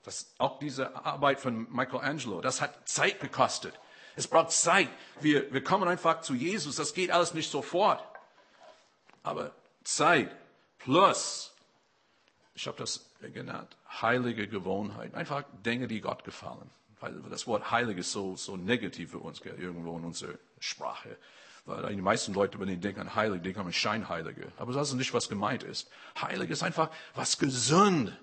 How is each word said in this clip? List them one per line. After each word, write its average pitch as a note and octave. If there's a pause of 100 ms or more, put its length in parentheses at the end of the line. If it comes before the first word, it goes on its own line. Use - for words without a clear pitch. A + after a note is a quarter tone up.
Das, -
auch C3+
diese C3
Arbeit C#3+
von A2+
Michelangelo, C3
das B2
hat -
Zeit E3
gekostet. - (360)
Es D3
braucht D#3+
Zeit. E3+ (320)
Wir, D3
wir C3+
kommen F3+
einfach E3
zu -
Jesus. D3+
Das D3+
geht F3+
alles E3+
nicht D#3+
sofort. F3 (1200)
Aber D2 (320)
Zeit D3 (420)
plus, - (1000)
ich -
hab -
das - (240)
genannt, - (260)
heilige A#2
Gewohnheiten. G#2
Einfach C#3+ (220)
Dinge, A#2+
die A2
Gott -
gefallen. - (320)
Weil -
das -
Wort G#2+
heilig A#2
ist F2
so, F#2+
so -
negativ F2+
für -
uns, D#2
gell, D2+
irgendwo E2+
in E2
unserer - (240)
Sprache. A#1+ (480)
Weil -
die G2
meisten G2+
Leute, G2
wenn F#2+
die F#2
denken G2
an F2+
heilig, G#2
denken F#2+
an F2+
Scheinheilige. F#2+
Aber A#2+
das C#3+
ist C3
nicht, B2+
was A#2+
gemeint G#2+
ist. - (300)
Heilig -
ist D#3
einfach E3 (260)
was C3
gesund C#3